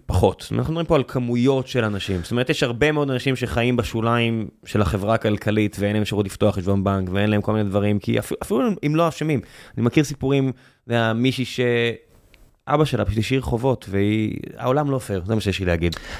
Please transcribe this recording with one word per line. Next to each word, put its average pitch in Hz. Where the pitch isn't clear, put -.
פחות. 98
זאת -
אומרת, 110
אנחנו 156
מדברים 165
פה 165
על 135
כמויות 123
של 120
אנשים. 98
זאת -
אומרת, 120
יש 147
הרבה 127
מאוד 147
אנשים 127
שחיים 120
בשוליים 117
של 104
החברה 101
הכלכלית, 107
ואין 101
להם 107
אפשרות 104
לפתוח 98
חשבון 98
בנק, 95
ואין 101
להם 104
כל 107
מיני 107
דברים, 101
כי 117
אפ-, -
אפילו 220
אם 151
לא 165
אשמים. 151
אני 113
מכיר 147
סיפורים, 135
אתה 117
יודע, 113
מישהי 123
ש-, -
אבא 147
שלה 107
פשוט 104
השאיר 131
חובות, 123
והיא... 104
העולם 139
לא 135
פייר, 95
זה 110
מה 104
שיש 95
לי 95
להגיד. 85